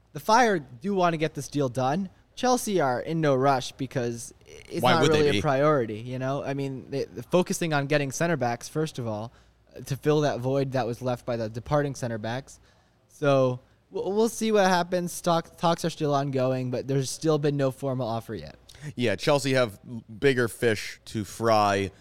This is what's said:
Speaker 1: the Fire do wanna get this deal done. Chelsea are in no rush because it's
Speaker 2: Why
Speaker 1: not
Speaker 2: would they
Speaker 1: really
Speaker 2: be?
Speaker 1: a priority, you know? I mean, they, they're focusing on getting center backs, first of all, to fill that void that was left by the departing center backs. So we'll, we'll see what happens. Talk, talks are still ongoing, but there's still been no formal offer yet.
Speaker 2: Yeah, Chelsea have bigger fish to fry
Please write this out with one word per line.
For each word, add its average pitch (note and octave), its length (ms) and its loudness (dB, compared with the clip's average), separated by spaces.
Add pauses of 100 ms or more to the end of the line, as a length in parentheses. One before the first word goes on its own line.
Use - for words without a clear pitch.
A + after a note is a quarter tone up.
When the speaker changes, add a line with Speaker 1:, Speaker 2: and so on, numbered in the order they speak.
(140)
Speaker 1:
the D3 60 -12
Fire G#3+ 400 4
do C3 340 -8
wanna F3 240 2
get D#3 160 -2
this C#3+ 140 -8
deal C#3 200 0
done. C3+ 420 -2 (260)
Chelsea B3 440 0
are B2+ 220 0
in E3 180 -4
no C#3+ 160 4
rush C3 380 2
because A#2+ 600 -6 (120)
it's D2+ 360 -10
Speaker 2:
Why B2+ 120 4
Speaker 1:
not D#3+ 80 2
Speaker 2:
would D#3 100 4
they D3+ 80 4
Speaker 1:
really D3 120 4
Speaker 2:
be? G#2 80 2
Speaker 1:
a - 20 0
priority, C3+ 580 2
you B2+ 180 -8
know? C3 240 -4
I B2 120 -6
mean, C3+ 360 -6
they, C3+ 140 -4
they're G2+ 180 -12
focusing F3 520 0
on C#3+ 120 0
getting C#3+ 280 0
center E3 240 0
backs, A#2+ 320 -4
first D#3 280 -6
of B2 80 -6
all, A2 280 -8 (520)
to C3+ 120 -6
fill D3+ 240 2
that A#2+ 180 0
void C3+ 320 -2
that B2+ 160 -2
was A#2+ 140 -6
left B2 240 -4
by A#2+ 100 -4
the A2+ 140 -4
departing C#3 460 -2
center A#2 220 -6
backs. A2+ 440 -8 (480)
So C3 500 2 (320)
we'll, F#3 220 -4
we'll A3 160 2
see A3 240 -2
what G3 140 6
happens. F3+ 520 0
Talk, E3+ 380 0
talks E3+ 260 0
are E3+ 60 0
still C#3+ 260 -2
ongoing, C3 560 0
but A#2+ 160 -4
there's C3+ 220 0
still D#3 280 0
been D3 200 0
no C3+ 140 2
formal C3 360 -4
offer A2+ 260 -6
yet. D#2+ 220 -12 (400)
Speaker 2:
Yeah, A2 220 2
Chelsea C#3 380 2
have A#2+ 220 2 (440)
bigger B2+ 260 4
fish - 580 -2
to G#2+ 200 -6
fry G#2 760 2